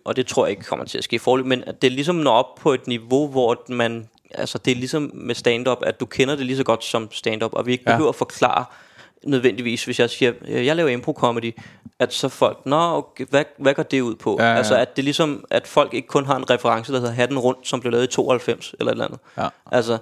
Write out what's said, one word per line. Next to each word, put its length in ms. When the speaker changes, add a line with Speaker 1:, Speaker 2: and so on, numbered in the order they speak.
Speaker 1:
og 100
det 120
tror 180
jeg 60
ikke 120
kommer 220
til 120
at 60
ske 160
foreløbig, 300
men 180
at 140
det 100
ligesom 240
når 160
op 240
på 180
et 140
niveau, 400
hvor 420
man, 400
altså, 220
det 140
er 40
ligesom 380
med 220
stand-up, 480
at 160
du 60
kender 300
det 100
lige 120
så 60
godt 200
som 280
stand-up, 420
og 120
vi 60
ikke 160
Speaker 2:
Ja. 40
Speaker 1:
behøver 180
at 60
forklare 500
nødvendigvis, 600
hvis 140
jeg 100
siger, 220
øh, 180
"Jeg 100
laver 140
impro-comedy", 600
at 140
så 160
folk, 360
"Nå, 320
okay, 320
hvad, 140
hvad 160
går 100
det 180
ud 140
på?" 240
Speaker 2:
Ja, 60
ja, 60
ja. 60
Speaker 1:
Altså, 200
at 180
det 80
ligesom, 460
at 180
folk 260
ikke 140
kun 180
har 100
en 140
reference, 440
der 60
hedder 140
Hatten 260
Rundt, 280
som 120
blev 120
lavet 120
i 40
tooghalvfems 720
eller 120
et 40
eller 100
andet. 140
Speaker 2:
Ja. 100
Speaker 1:
Altså, 300